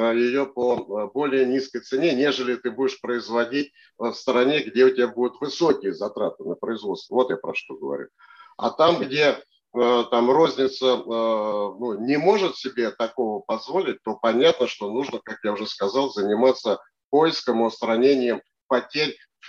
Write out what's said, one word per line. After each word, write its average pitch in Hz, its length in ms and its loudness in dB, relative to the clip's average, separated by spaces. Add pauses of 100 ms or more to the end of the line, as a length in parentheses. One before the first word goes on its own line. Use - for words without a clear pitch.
(160)
ее 123 300 2
по, 123 320 -2
э, 104 360 -6
более 135 320 2
низкой 131 360 -2
цене, 147 340 0
нежели 127 400 0
ты 123 160 -6
будешь 131 300 -2
производить, 117 640 -2 (340)
э, 117 100 -4
в - 40 -12
стране, 131 480 2
где 113 220 4
у 131 60 8
тебя 123 180 0
будут 120 320 -4
высокие 139 520 0
затраты 104 520 -6
на 87 100 -6
производство. 104 600 -8
Вот 127 160 2
я - 60 0
про - 160 -8
что - 220 -10
говорю. 71 320 -8 (500)
А 113 120 -2
там, 135 320 2
где, 143 380 0 (380)
э, 120 320 2
там 120 220 4
розница, 135 540 2
э, 123 200 4
ну, 107 920 -4
не 127 180 0
может 175 380 2
себе 120 360 -4
такого 113 500 -4
позволить, 131 600 -4
то 107 180 -6
понятно, 123 460 4
что 104 220 -8
нужно, 123 320 -6
как 110 220 -14
я 107 80 -2
уже 104 160 -6
сказал, 120 460 -2
заниматься 107 640 2 (320)
поиском 147 500 2
и 113 60 4
устранением 117 760 2 (260)
потерь 135 480 -2 (340)